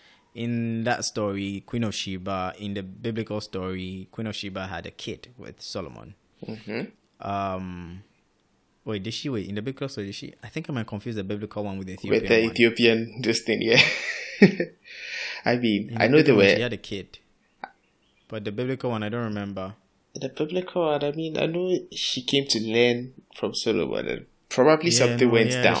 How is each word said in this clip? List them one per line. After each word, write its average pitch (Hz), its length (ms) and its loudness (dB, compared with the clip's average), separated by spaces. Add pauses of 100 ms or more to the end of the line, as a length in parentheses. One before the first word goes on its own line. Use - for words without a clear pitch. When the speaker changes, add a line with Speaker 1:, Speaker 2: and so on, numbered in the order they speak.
(360)
Speaker 1:
In 117 480 -2
that 117 220 0
story, 98 600 -4
Queen 117 200 -2
of 101 100 -2
Sheba, 92 640 -6
in 101 160 -8
the 98 100 -6
biblical 107 560 -6
story, 92 720 -8
Queen 110 160 -6
of 104 80 -6
Sheba 95 320 -8
had 85 180 -10
a - 60 -12
kid - 460 -12
with - 240 -18
Solomon. 69 540 -12 (280)
Speaker 2:
Mm-hmm. 110 380 -8 (440)
Speaker 1:
Um, 92 760 -6 (800)
wait, 107 200 -6
did 113 100 -6
she? - 160 -8
Wait, 104 180 -4
in 101 80 -6
the 104 60 -2
biblical 135 260 -8
story, 104 200 -8
did 101 80 -10
she? - 180 -14 (100)
I 113 60 -16
think 165 200 -8
I 156 40 -4
might 113 140 -4
confuse 110 280 -6
the 101 80 -4
biblical 104 400 -6
one 98 140 -6
with 95 100 -8
the 92 60 -10
Ethiopian 107 280 0
Speaker 2:
With 104 80 -4
the 113 140 8
Speaker 1:
one. 113 80 0
Speaker 2:
Ethiopian, 117 680 4
this 113 220 2
thing, 104 180 0
yeah. 113 180 6 (600)
<laughs> - 1040 0
I 120 100 2
mean, 113 360 0
Speaker 1:
In 113 100 -2
Speaker 2:
I 113 60 6
Speaker 1:
the 123 40 4
Speaker 2:
know 147 60 8
they 156 60 8
Speaker 1:
biblical 135 120 8
one, 101 120 8
Speaker 2:
were 98 80 8
Speaker 1:
she 113 60 0
had 120 120 -4
a 101 40 -6
kid. - 420 -12 (1080)
But 110 160 -10
the 107 80 -4
biblical 127 380 -2
one, 110 140 0
I 104 60 -2
don't 120 140 -2
remember. 98 520 -6 (400)
Speaker 2:
In - 60 -10
the 131 80 -4
biblical 180 540 -2
world, 147 200 2
I 147 80 0
mean, 160 260 -6
I 156 100 2
know 180 320 0 (120)
she - 300 -4
came 139 260 0
to 113 120 0
learn 120 540 2 (220)
from 104 200 -4
Solomon 69 520 0
and - 180 -4 (240)
probably 156 420 6
Speaker 1:
Yeah, 120 80 4
Speaker 2:
something 120 280 6
Speaker 1:
no, 117 60 6
Speaker 2:
went 117 160 6
Speaker 1:
yeah, 127 140 2
Speaker 2:
down, 90 160 6